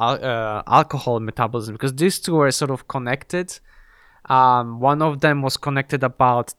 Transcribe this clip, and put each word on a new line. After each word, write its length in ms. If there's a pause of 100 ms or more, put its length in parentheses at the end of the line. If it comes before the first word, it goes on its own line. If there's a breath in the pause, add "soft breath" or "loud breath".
al-, 240
uh, 420
alcohol 540
metabolism, 540
because 200
these 240
two 220
are 100
sort 220
of 160
connected. 680 (640 soft breath)
Um, 560
one 220
of 180
them 220
was 140
connected 460
about 560